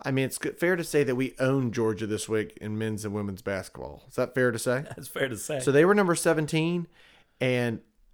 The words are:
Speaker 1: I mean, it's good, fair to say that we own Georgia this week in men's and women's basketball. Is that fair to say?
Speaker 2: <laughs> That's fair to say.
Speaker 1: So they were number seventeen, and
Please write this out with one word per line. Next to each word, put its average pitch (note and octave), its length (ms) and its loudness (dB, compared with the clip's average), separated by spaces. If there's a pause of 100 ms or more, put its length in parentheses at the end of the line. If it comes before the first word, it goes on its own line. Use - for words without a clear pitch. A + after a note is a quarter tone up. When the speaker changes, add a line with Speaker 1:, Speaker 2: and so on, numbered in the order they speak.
Speaker 1:
I C3+ 100 -2
mean, C3+ 140 2
it's - 120 -6
good, - 200 -6
fair F3 180 2
to E3+ 80 -4
say D3 200 2
that B2+ 100 0
we B2+ 240 -2
own C3 340 2
Georgia A2 340 -2
this G#2+ 220 -4
week A2 320 -2
in G#2+ 180 -6
men's A2 260 -4
and G2+ 100 -6
women's G2+ 280 -6
basketball. F2+ 680 -8
Is - 80 -10
that B2 180 -2
fair B2+ 160 4
to A#2 80 -6
say? C3 320 -2
Speaker 2:
<laughs> - 60 -12
That's - 120 -16
fair C#3 200 -2
to A#2 80 -6
say. C#3 240 -6
Speaker 1:
So C#3 120 2
they D3 120 8
were G3 100 6
number F#3 200 4
seventeen, E3 720 0 (540)
and B2 400 0 (340)